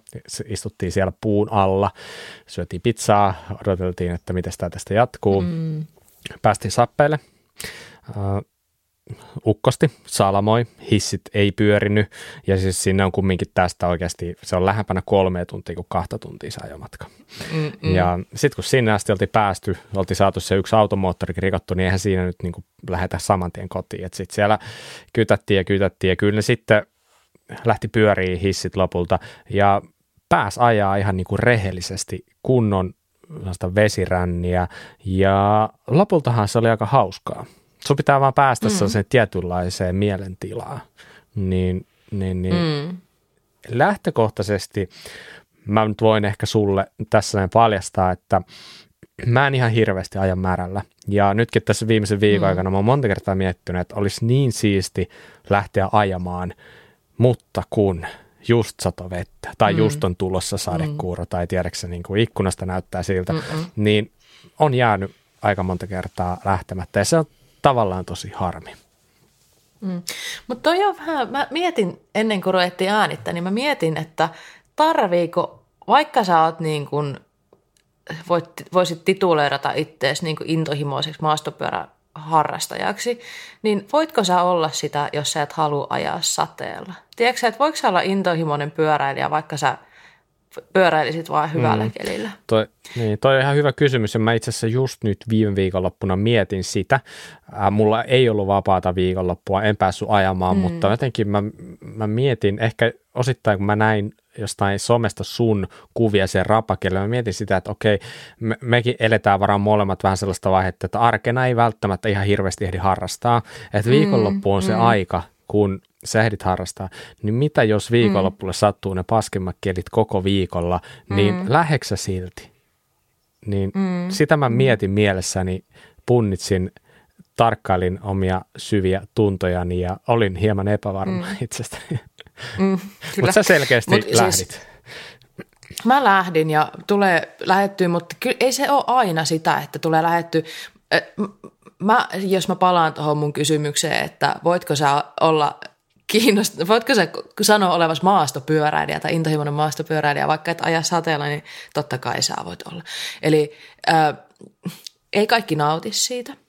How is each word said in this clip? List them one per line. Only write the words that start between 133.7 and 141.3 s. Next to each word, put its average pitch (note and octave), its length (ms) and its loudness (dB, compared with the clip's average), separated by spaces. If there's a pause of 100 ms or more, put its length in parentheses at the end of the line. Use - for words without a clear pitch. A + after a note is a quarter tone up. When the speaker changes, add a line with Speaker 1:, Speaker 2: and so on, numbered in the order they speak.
Speaker 2:
Mut G#2 120 4
siis A2+ 140 2
Speaker 1:
lähdit. - 500 0 (1200)
Speaker 2:
mä C4 180 4
lähdin F3+ 460 4
ja D3+ 220 2 (160)
tulee G3 520 2
lähettyä, G3 480 2
mutta E3+ 320 -4
ky-, - 200 -2
ei B3+ 120 4
se C#4 200 0
oo C4+ 160 2
aina F#3+ 380 2
sitä, D#3+ 320 0
että C#3+ 220 -8
tulee D#3+ 240 2
lähettyä. E3+ 380 0 (520)
Ö, E3 80 2 (160)
m-, - 320 -8 (300)